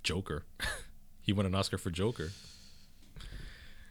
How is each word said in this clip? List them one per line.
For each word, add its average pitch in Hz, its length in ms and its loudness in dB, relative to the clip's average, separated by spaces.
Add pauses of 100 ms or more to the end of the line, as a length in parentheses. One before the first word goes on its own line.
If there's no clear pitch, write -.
Joker. 82 420 2 (160)
<laughs> - 40 0 (580)
He 104 100 8
won 98 140 6
an 92 80 4
Oscar 98 240 4
for - 120 0
Joker. 90 400 2 (1600)